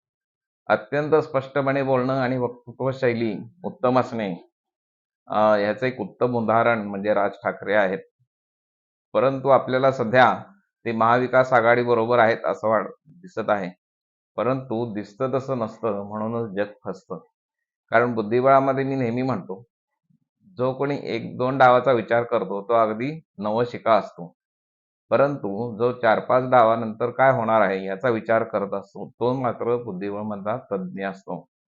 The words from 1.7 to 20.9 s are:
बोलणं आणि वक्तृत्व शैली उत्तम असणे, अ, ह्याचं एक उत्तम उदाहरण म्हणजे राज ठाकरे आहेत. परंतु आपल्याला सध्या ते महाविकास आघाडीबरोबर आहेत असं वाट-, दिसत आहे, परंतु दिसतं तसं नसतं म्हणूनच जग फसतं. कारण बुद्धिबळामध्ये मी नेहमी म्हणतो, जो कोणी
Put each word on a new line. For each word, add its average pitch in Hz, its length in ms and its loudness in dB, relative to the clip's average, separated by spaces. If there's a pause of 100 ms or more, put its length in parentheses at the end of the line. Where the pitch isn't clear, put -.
बोलणं 131 380 0
आणि 127 160 -2
वक्तृत्व 123 540 -4
शैली 117 480 0 (260)
उत्तम 127 340 0
असणे, 110 520 -4 (760)
अ, 107 300 4
ह्याचं 104 300 0
एक 123 140 -4
उत्तम 123 340 -2
उदाहरण 113 440 2
म्हणजे 101 360 -2
राज 101 160 2
ठाकरे 98 440 -4
आहेत. 95 240 2 (1160)
परंतु 131 360 0
आपल्याला 131 440 4
सध्या 117 500 2 (420)
ते 117 80 -4
महाविकास 123 600 2
आघाडीबरोबर 120 640 4
आहेत 113 260 4
असं 101 240 -2
वाट-, 107 220 0 (160)
दिसत 107 440 -8
आहे, 95 200 0 (680)
परंतु 120 580 -4
दिसतं 123 400 -6
तसं 117 240 -4
नसतं 104 500 -6
म्हणूनच 110 420 -6
जग 101 220 -4 (120)
फसतं. 92 340 -12 (720)
कारण 120 240 2
बुद्धिबळामध्ये 131 680 2
मी 135 100 -4
नेहमी 123 280 -2
म्हणतो, 101 440 -6 (920)
जो 127 140 0
कोणी 139 300 -4